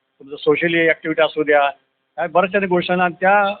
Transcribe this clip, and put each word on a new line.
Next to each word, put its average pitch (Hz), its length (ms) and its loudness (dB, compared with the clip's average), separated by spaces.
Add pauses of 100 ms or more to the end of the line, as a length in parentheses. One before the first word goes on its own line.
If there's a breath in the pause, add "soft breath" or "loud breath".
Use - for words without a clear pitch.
(180)
तुमचं 139 180 -18
सोशली 165 520 0
ॲक्टिव्हिटी 160 340 -2
असू 151 200 -2
द्या, 143 280 2 (480)
या 165 80 -4
बऱ्याचशा 185 400 0
गोष्टींना 180 420 0
त्या 196 520 0